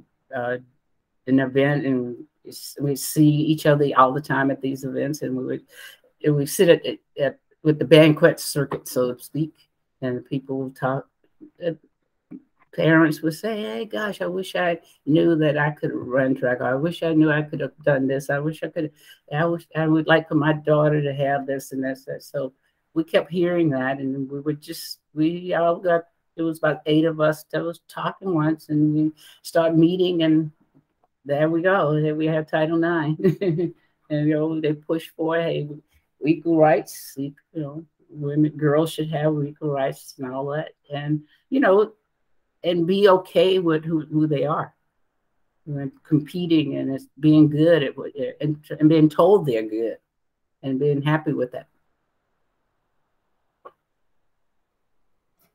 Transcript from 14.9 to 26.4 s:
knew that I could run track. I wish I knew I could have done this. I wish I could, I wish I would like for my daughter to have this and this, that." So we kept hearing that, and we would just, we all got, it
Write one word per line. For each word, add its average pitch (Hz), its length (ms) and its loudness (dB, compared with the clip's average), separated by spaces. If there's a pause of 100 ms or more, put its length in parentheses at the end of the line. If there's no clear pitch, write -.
knew 165 320 2
that 151 220 0
I 147 120 0
could 151 220 -6
run 131 420 -2
track. 123 280 -2
I 127 120 -2
wish 165 280 -4
I 165 100 -2
knew 156 180 4
I 151 120 0
could 151 180 -8
have 139 220 -8
done 135 240 0
this. 135 240 -4
I 143 80 -2
wish 151 240 -6
I 165 60 -6
could, 156 220 -6 (420)
I 151 120 -2
wish 170 220 -4 (100)
I 160 100 0
would 156 200 2
like 160 220 2
for 165 60 -2
my 151 200 2
daughter 151 480 2
to 139 100 -2
have 139 340 -2
this 135 260 -6
and 131 120 -6
this, 131 220 -8
that." 127 160 -12
So 139 300 -8 (420)
we 160 100 -2
kept - 260 -2
hearing 175 400 0
that, 131 280 -2
and 135 320 -6
we 143 100 -10
would 147 220 -4
just, - 380 -14 (140)
we 175 380 -2
all 170 240 2
got, 170 280 0 (320)
it 165 60 -6